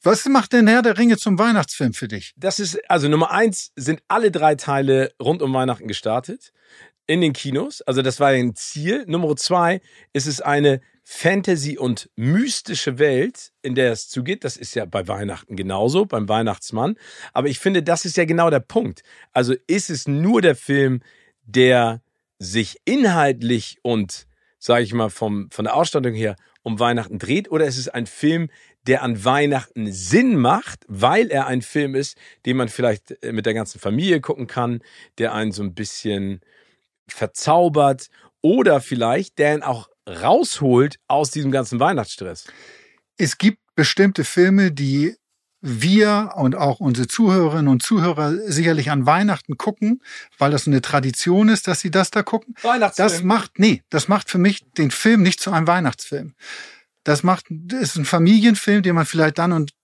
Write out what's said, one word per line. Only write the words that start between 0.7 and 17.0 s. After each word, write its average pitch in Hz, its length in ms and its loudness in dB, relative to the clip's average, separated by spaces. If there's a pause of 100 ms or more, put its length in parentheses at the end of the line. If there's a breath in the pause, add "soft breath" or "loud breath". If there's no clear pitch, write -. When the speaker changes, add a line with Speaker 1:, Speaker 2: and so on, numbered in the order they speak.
Speaker 1:
der 214 140 2
Ringe 226 200 4
zum 190 220 0
Weihnachtsfilm 185 540 0
für - 140 -10
dich? 101 300 -12
Speaker 2:
Das 185 220 -4
ist, 196 200 -6 (100)
also 147 200 2
Nummer 160 220 2
eins 202 440 -2
sind 147 320 -4
alle 214 240 0
drei 156 240 2
Teile 135 640 0
rund 151 220 -2
um 135 120 -2
Weihnachten 127 340 -4
gestartet. 117 640 -6 (540 soft breath)
In 165 140 0
den 151 120 2
Kinos. 143 480 -6
Also 135 200 -2
das 131 180 -2
war 143 100 4
ein 123 260 0
Ziel. 196 520 -6
Nummer 160 300 -2
zwei 175 440 0 (320 soft breath)
ist 139 140 -4
es 135 140 -6
eine 143 400 2 (220)
Fantasy- 170 760 -2
und 123 400 -4
mystische 160 840 -4
Welt, 147 520 0 (100)
in 127 140 -6
der 127 180 2
es - 160 -10
zugeht. 135 340 -6
Das - 140 -8
ist - 180 -14
ja 113 100 -4
bei 92 220 -6
Weihnachten 101 480 -8
genauso, 98 500 0
beim 110 240 -4
Weihnachtsmann. 113 680 -2 (380 loud breath)